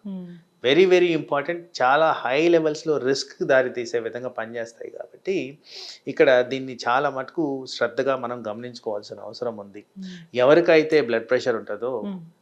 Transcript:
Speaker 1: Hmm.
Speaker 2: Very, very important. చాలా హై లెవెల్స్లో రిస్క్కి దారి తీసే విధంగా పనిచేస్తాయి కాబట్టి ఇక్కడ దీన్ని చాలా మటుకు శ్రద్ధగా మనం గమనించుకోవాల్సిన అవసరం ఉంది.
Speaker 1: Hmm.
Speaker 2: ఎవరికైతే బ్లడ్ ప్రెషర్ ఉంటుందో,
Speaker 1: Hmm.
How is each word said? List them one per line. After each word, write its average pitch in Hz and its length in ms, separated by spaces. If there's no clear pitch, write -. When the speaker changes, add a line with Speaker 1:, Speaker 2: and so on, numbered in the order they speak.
Speaker 1:
Hmm. 185 160
Speaker 2:
Very, 160 240
very 175 280
important. 147 440
చాలా 147 300
హై 139 360
లెవెల్స్లో 156 500
రిస్క్కి 135 480
దారి 131 240
తీసే 117 300
విధంగా 120 300
పనిచేస్తాయి 113 600
కాబట్టి 151 680
ఇక్కడ 135 340
దీన్ని 131 360
చాలా 139 220
మటుకు 135 600
శ్రద్ధగా 135 460
మనం 123 320
గమనించుకోవాల్సిన 110 720
అవసరం 110 380
ఉంది. 101 260
Speaker 1:
Hmm. 185 80
Speaker 2:
ఎవరికైతే 156 680
బ్లడ్ 117 280
ప్రెషర్ 123 260
ఉంటుందో, 110 520
Speaker 1:
Hmm. 101 100